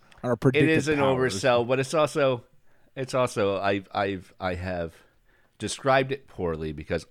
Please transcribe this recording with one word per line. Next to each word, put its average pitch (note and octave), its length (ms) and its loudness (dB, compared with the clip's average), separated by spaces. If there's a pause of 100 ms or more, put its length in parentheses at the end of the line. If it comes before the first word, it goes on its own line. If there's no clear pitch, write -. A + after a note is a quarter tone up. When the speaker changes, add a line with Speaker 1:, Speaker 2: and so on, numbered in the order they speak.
(240)
Speaker 1:
on B2 60 -2
our B2 40 2
Speaker 2:
It A2+ 40 -4
Speaker 1:
predictive C#3 320 4
Speaker 2:
is D#3 200 2
an D3+ 100 2
Speaker 1:
powers. C3 420 2
Speaker 2:
oversell, A#2+ 260 4
but C3 120 2
it's C3 140 -4
also, C#3+ 500 0 (520)
it's C3+ 200 -6
also, G#2 440 0
I've, G2 320 -2
I've, G2 480 -4
I F#2 160 -2
have F2+ 380 -6 (640)
described C3 540 0
it - 160 -10
poorly D#2+ 460 -4
because D#2 380 -6